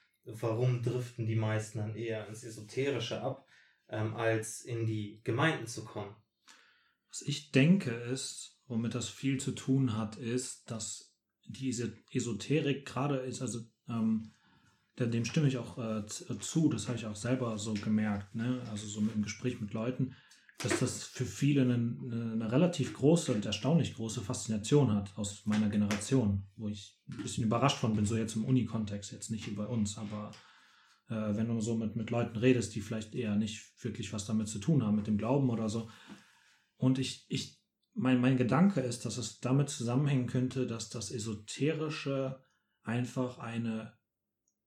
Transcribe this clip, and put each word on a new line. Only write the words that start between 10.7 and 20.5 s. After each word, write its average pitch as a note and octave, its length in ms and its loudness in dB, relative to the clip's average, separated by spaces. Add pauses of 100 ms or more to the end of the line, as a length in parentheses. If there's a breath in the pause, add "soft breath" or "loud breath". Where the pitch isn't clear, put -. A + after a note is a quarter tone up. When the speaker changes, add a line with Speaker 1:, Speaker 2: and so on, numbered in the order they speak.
Speaker 2:
dass - 440 -10 (300)
diese A#2+ 520 -4 (160)
Esoterik C3 720 0
gerade C#3 300 -2
ist, B2+ 240 -6
also, A#2+ 200 -6 (280)
ähm, A2 440 0 (640 soft breath)
da-, B2 100 0
dem A#2 180 0
stimme D3 240 4
ich B2+ 80 2
auch, - 220 -8
äh, A2 260 -2
z-, - 380 -10
zu, D#3+ 260 2
das A2 200 -2
habe A#2+ 100 -2
ich A2 80 -6
auch G#2 100 -6
selber A#2+ 400 -2
so G#2+ 160 -4
gemerkt, G#2+ 640 0
ne? B2 260 -2 (100)
Also G#2+ 160 -6
so G#2+ 140 -4
mit A2 140 0
dem G#2+ 80 2
Gespräch B2 400 -4
mit G#2 100 -6
Leuten, B2+ 420 -2 (440 loud breath)